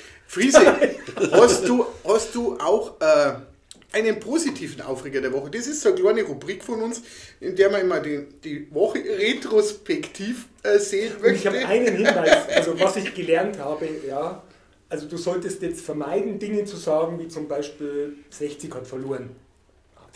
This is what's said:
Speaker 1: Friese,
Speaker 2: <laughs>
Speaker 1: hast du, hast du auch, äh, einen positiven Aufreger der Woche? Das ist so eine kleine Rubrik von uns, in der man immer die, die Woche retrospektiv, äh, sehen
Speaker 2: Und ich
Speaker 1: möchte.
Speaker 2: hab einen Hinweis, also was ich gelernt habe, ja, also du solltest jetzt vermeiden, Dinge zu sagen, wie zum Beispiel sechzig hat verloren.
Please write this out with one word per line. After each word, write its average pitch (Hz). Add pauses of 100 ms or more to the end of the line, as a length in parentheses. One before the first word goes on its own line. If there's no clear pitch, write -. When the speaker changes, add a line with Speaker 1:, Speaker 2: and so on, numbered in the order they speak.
(260)
Speaker 1:
Friese, 269
Speaker 2:
<laughs> -
Speaker 1:
hast 196
du, 247 (180)
hast 214
du 240
auch, 196
äh, 147 (600)
einen 214
positiven 247
Aufreger 135
der 131
Woche? 135
Das 247
ist 294
so 214
eine 180
kleine 214
Rubrik 170
von 226
uns, 233 (380)
in 185
der 196
man 202
immer 175
die, 147 (180)
die 143
Woche 175
retrospektiv, 208 (160)
äh, 208
sehen 208
Speaker 2:
Und -
ich 190
Speaker 1:
möchte. 196
Speaker 2:
hab 175
einen 220
Hinweis, 180
also 170
was 180
ich 196
gelernt 175
habe, 151 (200)
ja, 156 (480)
also 151
du 165
solltest 180
jetzt 170
vermeiden, 175
Dinge 208
zu 196
sagen, 165
wie 165
zum 151
Beispiel 143 (140)
sechzig -
hat 123
verloren. 131 (800)